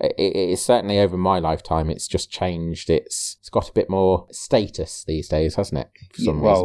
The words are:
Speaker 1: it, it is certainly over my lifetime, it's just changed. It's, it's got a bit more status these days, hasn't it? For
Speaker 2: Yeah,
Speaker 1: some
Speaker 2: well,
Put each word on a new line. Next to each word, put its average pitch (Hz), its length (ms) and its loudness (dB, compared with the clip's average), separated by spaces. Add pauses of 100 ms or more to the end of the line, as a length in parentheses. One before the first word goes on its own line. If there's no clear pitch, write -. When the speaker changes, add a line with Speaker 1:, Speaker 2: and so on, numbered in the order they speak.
Speaker 1:
it, - 180 0
it 92 160 2 (160)
is 90 100 0
certainly 101 380 2
over 95 180 4
my 92 220 2
lifetime, 80 520 0
it's - 180 -8
just - 200 -4
changed. 82 640 -4
It's, - 480 -2
it's - 120 -20
got - 180 0
a - 40 -18
bit - 160 0
more 92 440 2
status - 760 -4
these 78 220 -4
days, 78 260 0
hasn't 98 280 -2
it? - 80 -12 (240)
For - 80 -6
Speaker 2:
Yeah, 117 40 0
Speaker 1:
some 76 140 0
Speaker 2:
well, 98 240 4